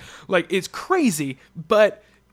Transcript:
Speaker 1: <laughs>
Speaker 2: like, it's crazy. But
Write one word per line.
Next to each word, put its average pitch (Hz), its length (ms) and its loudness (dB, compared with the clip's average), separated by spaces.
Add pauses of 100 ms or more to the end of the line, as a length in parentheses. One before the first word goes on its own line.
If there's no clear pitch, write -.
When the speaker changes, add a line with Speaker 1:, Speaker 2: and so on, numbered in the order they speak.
(120)
Speaker 1:
<laughs> - 160 -20
Speaker 2:
like, 180 220 0
it's 185 160 -2
crazy. 160 720 -2 (160)
But 208 480 2 (300)